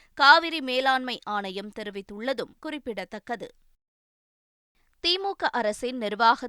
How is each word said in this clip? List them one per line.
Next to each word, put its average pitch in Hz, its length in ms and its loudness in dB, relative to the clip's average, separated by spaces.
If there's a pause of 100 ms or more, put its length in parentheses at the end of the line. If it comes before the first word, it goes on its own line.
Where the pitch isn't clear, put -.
(140)
காவிரி 320 460 8
மேலாண்மை 254 600 0
ஆணையம் 202 560 -6
தெரிவித்துள்ளதும் 208 840 -8
குறிப்பிடத்தக்கது. 226 920 -10 (1500)
திமுக 370 460 -2
அரசின் 240 440 -4
நிர்வாக 233 520 2